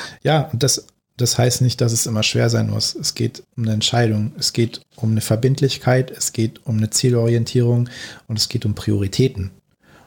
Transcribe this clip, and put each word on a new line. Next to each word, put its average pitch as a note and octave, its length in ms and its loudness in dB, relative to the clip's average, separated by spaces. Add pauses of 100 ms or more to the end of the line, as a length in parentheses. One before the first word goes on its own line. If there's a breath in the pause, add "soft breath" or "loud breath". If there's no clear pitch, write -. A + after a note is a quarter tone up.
(220 loud breath)
Ja, D3+ 300 2
und A2+ 100 -2
das - 240 0 (340)
das B2 160 0
heißt A#2+ 240 2
nicht, B2+ 200 2
dass A#2 120 2
es A#2 140 -2
immer G#2+ 160 -2
schwer A#2 260 2
sein A2+ 220 0
muss. G#2+ 240 -2
Es - 200 -6
geht - 280 -4 (140)
um A#2+ 80 -4
eine A2 100 0
Entscheidung, A2 640 0
es - 140 -2
geht - 280 -2 (160)
um A2+ 140 -2
eine A2 100 2
Verbindlichkeit, B2+ 880 0
es - 220 -6
geht - 340 -4
um A2 120 0
eine G#2+ 120 0
Zielorientierung A#2+ 1000 2 (360 loud breath)
und A2+ 120 -4
es - 100 -2
geht - 160 -4
um G#2 100 0
Prioritäten. G2+ 760 -2 (560 soft breath)